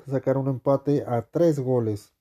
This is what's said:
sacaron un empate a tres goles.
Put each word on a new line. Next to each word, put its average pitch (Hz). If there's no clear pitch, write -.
sacaron 135
un 135
empate 139
a 117
tres 156
goles. 123